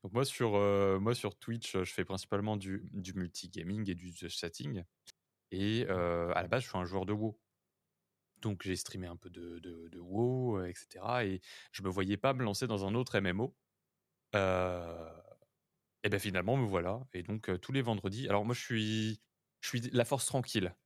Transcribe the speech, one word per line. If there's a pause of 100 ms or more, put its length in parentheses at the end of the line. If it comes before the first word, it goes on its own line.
Donc
moi,
sur,
euh,
moi,
sur
Twitch,
euh,
je
fais
principalement
du,
du
multigaming
et
du
just
chatting, (720)
et,
euh,
à
la
base,
je
suis
un
joueur
de
wow. (1000)
Donc
j'ai
streamé
un
peu
de,
de,
de
wow,
euh,
et
cetera,
et (300)
je
me
voyais
pas
me
lancer
dans
un
autre
M
M
O. (800)
Euh... (920)
et
ben
finalement,
me
voilà.
Et
donc,
euh,
tous
les
vendredis,
alors
moi,
je
suis, (400)
je
suis (120)
la
force
tranquille. (120)